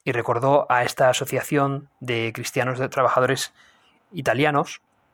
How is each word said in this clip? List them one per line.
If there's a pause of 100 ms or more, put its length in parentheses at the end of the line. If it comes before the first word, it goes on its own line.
y
recordó
a
esta
asociación (100)
de
cristianos
de
trabajadores (600)
italianos (340)